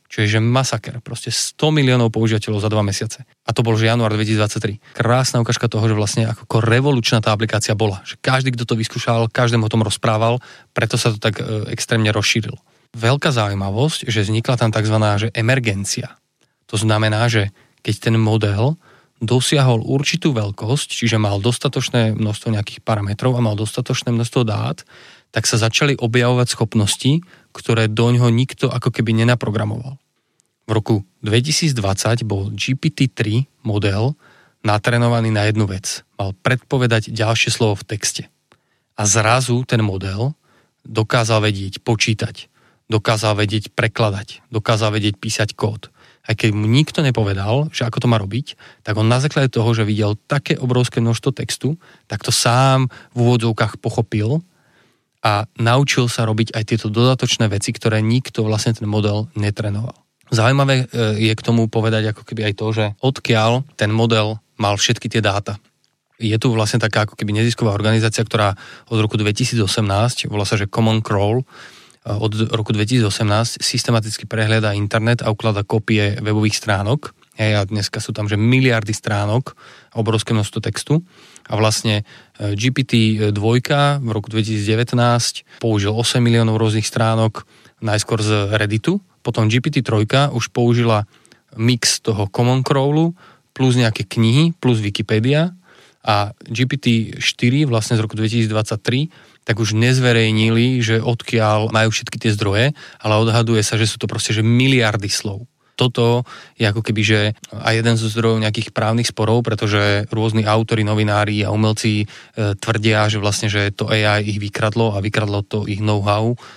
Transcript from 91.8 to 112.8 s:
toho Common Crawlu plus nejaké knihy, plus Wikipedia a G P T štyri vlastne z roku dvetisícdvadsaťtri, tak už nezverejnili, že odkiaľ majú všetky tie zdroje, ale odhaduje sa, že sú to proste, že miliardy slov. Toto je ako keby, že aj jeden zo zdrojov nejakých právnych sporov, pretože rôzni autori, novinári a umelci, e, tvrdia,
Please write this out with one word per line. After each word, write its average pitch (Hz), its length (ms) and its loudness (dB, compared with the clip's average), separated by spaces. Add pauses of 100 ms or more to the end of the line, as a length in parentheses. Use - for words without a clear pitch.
toho 104 240 -2
Common 123 400 0
Crawlu 147 480 2 (400)
plus 127 240 2
nejaké 113 240 0
knihy, 127 560 2
plus 113 240 2
Wikipedia 120 720 0 (480)
a 104 320 0 (160)
G 120 160 0
P 143 80 -4
T 139 100 -10 (380)
štyri 135 400 0
vlastne 117 320 0
z 107 80 2
roku 107 160 -6
dvetisícdvadsaťtri, 110 1120 -2 (120)
tak 110 160 -2
už 107 160 -2
nezverejnili, 117 1040 2
že 113 240 0
odkiaľ 113 720 0
majú 110 160 2
všetky - 240 -8
tie 113 160 -2
zdroje, 104 400 0 (320)
ale 107 160 0
odhaduje 113 400 2
sa, 107 160 0
že 107 160 0
sú - 80 -10
to 110 80 -4
proste, - 240 -4
že 107 80 0
miliardy 113 720 2
slov. 104 320 -6 (320)
Toto 120 480 2 (320)
je 117 80 -2
ako 104 160 0
keby, 107 240 -2
že 107 160 2 (320)
aj 110 320 -2
jeden 117 160 4
zo 110 80 -2
zdrojov 110 320 0
nejakých 107 320 -4
právnych 113 400 0
sporov, 113 320 0
pretože 104 720 0
rôzni 110 320 0
autori, 110 400 0
novinári 104 560 0
a 101 80 -2
umelci, 107 520 0
e, 104 520 -4
tvrdia, 107 560 0